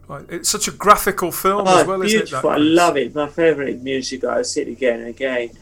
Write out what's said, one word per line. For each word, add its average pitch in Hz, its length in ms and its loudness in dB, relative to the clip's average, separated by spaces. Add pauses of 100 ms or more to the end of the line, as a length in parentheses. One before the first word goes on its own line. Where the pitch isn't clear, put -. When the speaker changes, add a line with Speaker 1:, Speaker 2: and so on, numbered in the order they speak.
Speaker 1:
Right. 143 220 -16
It's - 220 -4
such 208 180 -2
a 175 40 -6
graphical 190 600 2
film 196 340 0
Speaker 2:
Oh, 185 140 6
Speaker 1:
as 147 60 2
well, 190 160 -2
isn't 208 120 2
it, 220 100 4
that - 60 -12
Speaker 2:
beautiful. 139 200 0
I 143 60 0
Speaker 1:
Chris? 147 100 4
Speaker 2:
love 165 320 4
it. 123 160 -4
My 147 140 -2
favourite 143 520 0
musical. 131 480 -4
I 120 140 0
see 135 200 -4
it 135 60 -6
again 117 320 -2
and 117 80 -10
again. 123 420 -4 (120)